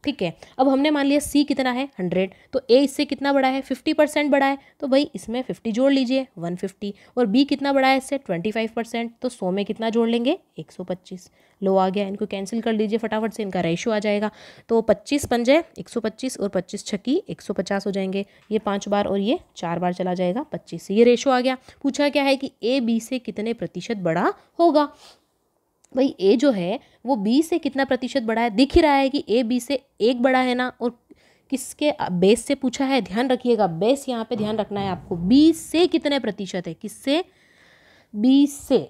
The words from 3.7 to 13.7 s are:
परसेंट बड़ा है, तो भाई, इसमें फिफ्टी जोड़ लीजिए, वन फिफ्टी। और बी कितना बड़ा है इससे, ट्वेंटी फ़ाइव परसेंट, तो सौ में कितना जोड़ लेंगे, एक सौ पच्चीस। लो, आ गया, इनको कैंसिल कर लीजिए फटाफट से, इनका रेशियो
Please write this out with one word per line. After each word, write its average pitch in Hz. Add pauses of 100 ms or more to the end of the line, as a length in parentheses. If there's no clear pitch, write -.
परसेंट 302
बड़ा 277
है, 277 (220)
तो 285
भाई, 269
इसमें 226
फिफ्टी 226
जोड़ 262
लीजिए, 262 (100)
वन 175
फिफ्टी। 202 (240)
और 240
बी 254
कितना 277
बड़ा 262
है 269
इससे, 269
ट्वेंटी 196
फ़ाइव 226
परसेंट, 233 (100)
तो 254
सौ 185
में 196
कितना 226
जोड़ 226
लेंगे, 240 (200)
एक -
सौ -
पच्चीस। 185 (300)
लो, 190
आ 190
गया, 196
इनको 202
कैंसिल 202
कर 226
लीजिए 214
फटाफट 220
से, 220
इनका 185
रेशियो 175